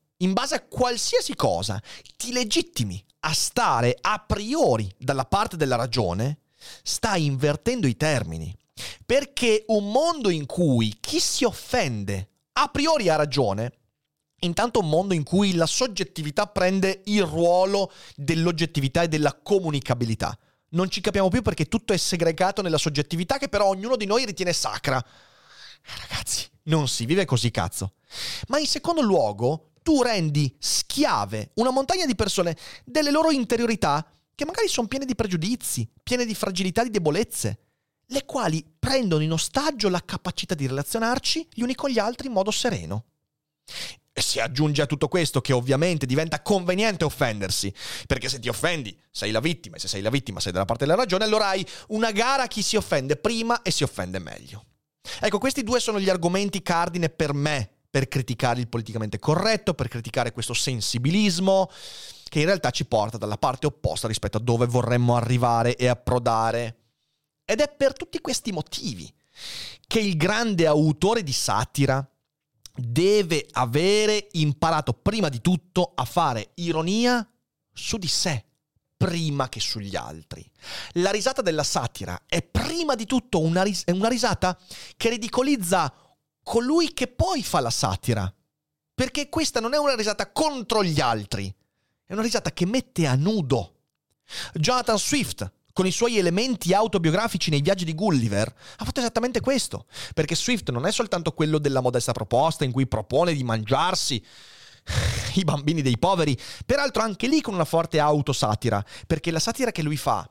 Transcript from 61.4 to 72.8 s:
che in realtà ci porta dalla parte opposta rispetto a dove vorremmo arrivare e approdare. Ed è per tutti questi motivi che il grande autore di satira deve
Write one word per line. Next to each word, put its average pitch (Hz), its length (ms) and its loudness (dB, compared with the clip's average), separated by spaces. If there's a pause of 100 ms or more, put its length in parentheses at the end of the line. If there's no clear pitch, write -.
che - 160 -2
in 151 60 4
realtà 165 260 2
ci - 140 -2
porta 110 320 0
dalla 104 200 -4
parte 135 300 0
opposta - 400 -4
rispetto 107 300 -4
a - 40 -4
dove 120 240 2
vorremmo 120 520 4
arrivare 120 580 2
e 123 120 2
approdare. 117 920 0 (640)
Ed 220 160 0
è 294 80 2
per 277 240 0
tutti 330 300 -8
questi 233 320 -6
motivi 127 600 -8 (720)
che - 140 2
il 202 160 0
grande 196 500 2
autore 156 560 4
di 143 120 -6
satira 131 720 0 (640)
deve 160 800 2